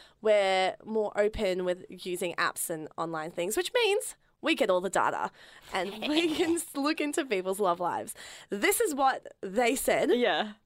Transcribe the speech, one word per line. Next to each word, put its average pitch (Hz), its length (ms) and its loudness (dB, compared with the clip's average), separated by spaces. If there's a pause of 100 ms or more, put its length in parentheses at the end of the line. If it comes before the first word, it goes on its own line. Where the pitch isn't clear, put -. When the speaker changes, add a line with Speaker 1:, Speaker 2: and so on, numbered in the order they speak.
(200)
Speaker 1:
we're 190 540 4 (100)
more 214 300 0
open 202 500 2
with 180 240 -2
using 180 460 -6
apps - 340 -2
and 160 200 -6 (100)
online 160 320 -4
things, 180 260 -4
which 359 160 -2
means 427 440 2 (260)
we 311 140 2
get 214 140 2
all 185 100 4
the 185 100 -4
data 123 400 0 (420)
and 220 180 -2
Speaker 2:
<laughs> 214 180 -8
Speaker 1:
we 311 260 2
can 339 220 0
s-, 330 180 -4
look 294 260 -2
into 294 240 -2
people's 190 360 -2
love 180 200 2
lives. 131 320 -4 (380)
This 254 300 2
is 415 140 2
what 262 460 0
they 233 360 0
said 214 340 2
Speaker 2:
Yeah. 208 440 2 (120)